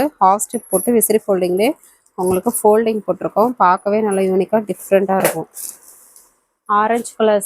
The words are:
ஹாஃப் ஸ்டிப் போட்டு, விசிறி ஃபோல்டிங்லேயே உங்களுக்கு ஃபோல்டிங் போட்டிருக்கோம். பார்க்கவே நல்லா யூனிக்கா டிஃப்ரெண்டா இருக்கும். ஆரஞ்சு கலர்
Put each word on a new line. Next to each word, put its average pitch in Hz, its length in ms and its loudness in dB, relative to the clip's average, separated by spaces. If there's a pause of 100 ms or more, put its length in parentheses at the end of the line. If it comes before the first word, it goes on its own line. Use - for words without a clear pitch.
(200)
ஹாஃப் 196 240 4
ஸ்டிப் - 260 -10
போட்டு, 190 260 -2
விசிறி 214 280 2
ஃபோல்டிங்லேயே 185 460 0 (480)
உங்களுக்கு 185 320 0 (100)
ஃபோல்டிங் 214 460 2
போட்டிருக்கோம். 196 460 -2 (100)
பார்க்கவே 196 440 2
நல்லா 196 240 -2
யூனிக்கா 190 280 0 (120)
டிஃப்ரெண்டா 190 520 0
இருக்கும். - 260 -2 (1200)
ஆரஞ்சு 220 500 -2
கலர் 208 280 0